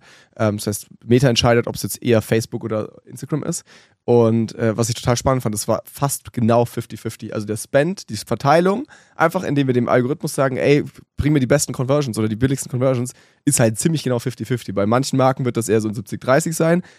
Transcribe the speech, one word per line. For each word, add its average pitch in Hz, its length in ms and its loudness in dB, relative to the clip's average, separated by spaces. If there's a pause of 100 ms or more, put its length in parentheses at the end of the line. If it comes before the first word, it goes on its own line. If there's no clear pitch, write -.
(360)
Ähm, 107 220 0
das - 80 -10
heißt, 104 200 -6 (200)
Meta 123 240 6
entscheidet, 120 360 4
ob 110 100 -6
es - 60 -8
jetzt - 200 -10
eher 113 180 4
Facebook 110 420 -2
oder 110 280 -6 (160)
Instagram - 380 -8
ist. - 200 -8 (400)
Und, 113 520 2
äh, 113 200 -2
was 117 120 0
ich 120 80 -4
total 123 200 0
spannend 131 280 -2
fand, 110 100 -2
es - 140 -6
war 110 160 -2
fast - 480 -6
genau 117 320 2
fifty - 320 -8
fifty. 110 360 -12
Also 107 140 -6
der 107 100 -6
Spend, 156 540 -2
die 110 60 -8
Verteilung, 180 680 2 (300)
einfach 170 300 0
indem 139 240 0
wir 123 60 0
dem 123 140 0
Algorithmus 127 460 0
sagen, 135 220 -2
„Ey, 131 260 4 (340)
bring 147 160 0
mir 151 60 4
die 127 80 4
besten 143 260 2
Conversions 131 460 -2
oder 110 80 0
die 110 80 -4
billigsten 131 340 -2
Conversions“, 127 440 -2 (320)
ist 139 160 0
halt 110 180 2
ziemlich 160 240 -2
genau 123 160 -2
fifty 120 260 -8
fifty. 117 280 -6
Bei 101 140 0
manchen 127 320 2
Marken 131 260 2
wird 120 120 -4
das 113 120 -2
eher 107 120 2
so 107 60 -2
ein 107 80 -4
siebzig 104 260 -12
dreißig 156 360 0
sein, 170 260 2 (160)